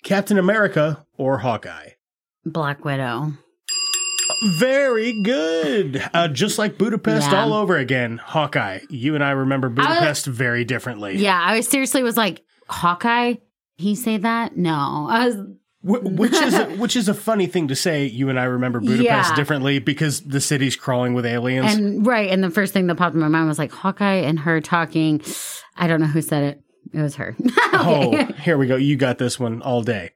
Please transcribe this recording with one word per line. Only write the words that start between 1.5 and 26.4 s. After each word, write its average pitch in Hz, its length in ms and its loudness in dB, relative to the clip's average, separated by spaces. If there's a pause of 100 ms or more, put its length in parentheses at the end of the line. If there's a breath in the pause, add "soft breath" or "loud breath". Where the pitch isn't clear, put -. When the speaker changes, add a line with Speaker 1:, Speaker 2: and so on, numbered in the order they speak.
Speaker 2:
Black 151 400 -4
Widow. 135 480 -4 (1300)
Speaker 1:
Very 247 640 0
good! 262 800 -2 (100)
Uh, 170 140 2
just 165 320 -2
like 208 180 -2
Budapest 170 540 0
Speaker 2:
Yeah. - 100 -2
Speaker 1:
all 214 120 0
over 196 240 2
again. 123 400 -2
Hawkeye. 139 600 -4 (100)
You 143 260 -2
and 147 80 0
I 139 80 2
remember 135 360 0
Speaker 2:
I 123 40 -2
was 131 160 2
Speaker 1:
Budapest 170 400 0
very 120 380 -2
differently. 113 520 -6
Speaker 2:
Yeah, 196 240 2
I 185 160 2
was 240 100 -2
seriously 269 360 0
was 233 140 0
like, 208 260 -2 (260 soft breath)
"Hawkeye? 233 680 0 (420)
He 202 180 0
say 220 220 -2
that?" 226 400 -2
No. 147 520 -2
I 233 180 2
was 240 80 0 (460)
Speaker 1:
Wh-, 202 220 0
which 190 300 0
is 311 200 4
a, 415 120 2
Speaker 2:
<laughs> 320 120 -8
Speaker 1:
which 220 200 -2
is 214 100 0
a 208 60 2
funny 208 340 0
thing 175 220 0
to 135 60 -2
say, 147 300 0
"You 131 240 -2
and 131 100 0
I 123 40 0
remember 123 380 0
Budapest 233 240 2
Speaker 2:
Yeah. 196 300 2
Speaker 1:
differently," 143 440 2
because 147 420 -2
the 139 200 -2
city's 135 340 0
crawling 123 380 0
with 123 120 0
aliens. 127 480 0
Speaker 2:
And, 208 320 0
right, 214 240 2
and 190 140 2
the 185 80 0
first 190 220 0
thing 185 140 2
that 170 80 2
popped 165 200 0
in 165 60 2
my 151 80 2
mind 160 180 4
was, 151 100 0
like, 151 140 -2
Hawkeye 196 440 0
and 160 240 2
her 160 220 2
talking. 156 600 0 (560 loud breath)
I 180 100 2
don't 160 140 4
know 160 60 4
who 151 140 2
said 147 220 0